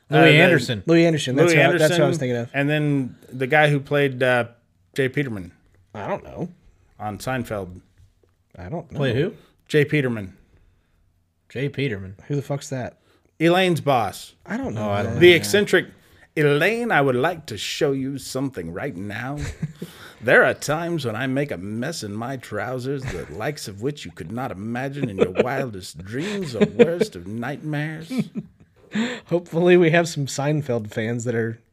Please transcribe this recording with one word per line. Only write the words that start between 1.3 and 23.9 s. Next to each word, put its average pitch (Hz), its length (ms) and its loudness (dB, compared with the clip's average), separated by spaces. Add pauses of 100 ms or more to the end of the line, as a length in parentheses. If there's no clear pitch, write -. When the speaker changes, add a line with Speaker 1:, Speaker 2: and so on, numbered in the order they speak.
Speaker 3:
That's 165 180 6
Speaker 2:
Louis 151 100 6
Speaker 3:
who 170 60 6
I, 175 80 2
that's 160 200 4
who 156 60 4
I 139 40 4
was 170 100 0
Speaker 2:
Anderson, - 20 -6
Speaker 3:
thinking 127 180 -2
of. 120 160 -6
Speaker 2:
and 139 160 0
then 147 460 0 (160)
the 127 160 -4
guy 151 220 4
who 143 100 2
played, 143 440 0
uh, 123 220 2 (500)
Jay 135 120 0
Peterman 113 440 -6 (420)
Speaker 3:
I 104 140 -8
don't 190 160 -6
know. 117 260 -10 (500)
Speaker 2:
on 104 200 -8
Seinfeld. 107 600 -6 (800)
Speaker 3:
I 90 120 -16
don't 165 220 -10
know. 101 60 -10
Speaker 1:
Played 131 180 0
who? 160 180 0 (340)
Speaker 2:
Jay 147 180 4
Peterman. 120 500 -2 (1120)
Speaker 1:
Jay 139 220 -4
Peterman. 101 460 -4 (120)
Speaker 3:
Who 147 80 -2
the 143 60 -2
fuck's 139 280 -8
that? 127 280 -8 (420)
Speaker 2:
Elaine's 170 420 4
boss. 113 520 0 (120)
Speaker 3:
I 214 120 -6
don't 262 160 -6
know 107 160 -4
Speaker 1:
Oh, - 20 0
I 101 60 0
Speaker 3:
that. 101 60 0
Speaker 1:
don't 107 120 -4
know. 120 60 -2
Speaker 2:
The 175 120 10
eccentric 185 540 2 (480)
Elaine, 175 560 2
I 151 100 4
would 135 140 4
like 151 320 0
to 107 100 -10
show - 340 -2
you 139 260 -4
something 123 560 -6
right 104 220 -8
now. 113 460 -8
Speaker 3:
<laughs> 143 60 -6 (720)
Speaker 2:
There 123 220 4
are 127 100 2
times 160 520 -4
when 107 100 -4
I 127 120 -6
make 139 220 -2
a 98 60 -6
mess 113 480 -8
in 101 100 -8
my 117 220 -8
trousers, 123 680 -8
the 92 300 -8
likes 117 360 -8
of 98 120 -14
which 143 220 -6